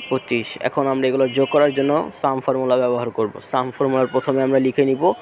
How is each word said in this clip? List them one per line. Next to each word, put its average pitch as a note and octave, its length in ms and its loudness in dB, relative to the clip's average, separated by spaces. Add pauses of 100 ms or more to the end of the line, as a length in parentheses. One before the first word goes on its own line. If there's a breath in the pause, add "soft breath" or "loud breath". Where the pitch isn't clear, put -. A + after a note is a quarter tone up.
পঁচিশ। B2 520 -2
এখন C3+ 260 0
আমরা C3 200 0
এগুলো C3 200 2
যোগ C3+ 220 2
করার D3 240 4
জন্য C#3+ 380 0
সাম C3+ 280 -2
ফর্মুলা C3 380 0
ব্যবহার B2 320 0
করব। A2 300 -4
সাম B2+ 320 -4
ফর্মুলার C3 360 0
প্রথমে C3 360 0
আমরা C3 160 4
লিখে C3 260 2
নিব C3+ 360 2